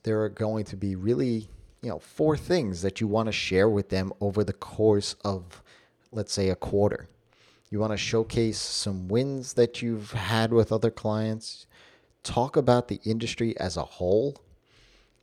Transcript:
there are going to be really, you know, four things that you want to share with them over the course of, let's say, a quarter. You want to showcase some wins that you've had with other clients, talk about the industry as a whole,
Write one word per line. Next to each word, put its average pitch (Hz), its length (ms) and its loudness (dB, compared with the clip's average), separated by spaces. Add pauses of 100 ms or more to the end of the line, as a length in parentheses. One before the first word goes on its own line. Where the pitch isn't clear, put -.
there 110 180 0
are 107 80 0
going 107 360 -2
to 101 120 -12
be 98 180 -4
really, 113 540 0 (320)
you 123 80 -8
know, 80 100 -8
four 156 380 0
things 104 440 -2
that 98 200 -2
you 113 60 2
want 110 200 0
to 104 60 -2
share 101 360 4
with 101 200 0
them 95 300 -2
over 101 240 0
the 95 100 -2
course - 680 2
of, 92 380 -6 (500)
let's 107 220 -6
say, 95 160 2
a 92 60 2
quarter. 98 520 0 (640)
You 104 100 -2
want 110 140 0
to 101 40 -2
showcase 113 600 0
some 92 520 -4
wins 131 440 -2
that 120 280 2
you've 110 320 -4
had 113 380 0
with 113 200 4
other 110 180 2
clients, 110 800 -4 (560)
talk - 320 -2
about 123 320 4
the 98 160 -6
industry 113 560 -2
as 87 180 -4
a 78 60 -2
whole, 110 540 0 (840)